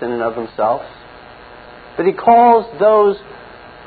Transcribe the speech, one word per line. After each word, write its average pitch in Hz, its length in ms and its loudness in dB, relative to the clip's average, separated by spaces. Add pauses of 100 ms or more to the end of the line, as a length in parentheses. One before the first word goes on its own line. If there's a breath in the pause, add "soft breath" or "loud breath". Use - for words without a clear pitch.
in 120 120 -8
and 120 100 -6
of 113 140 -6
themselves, 113 480 -6 (1120)
but 170 100 -4
he 190 60 2
calls 233 520 2 (140)
those 208 380 2 (720)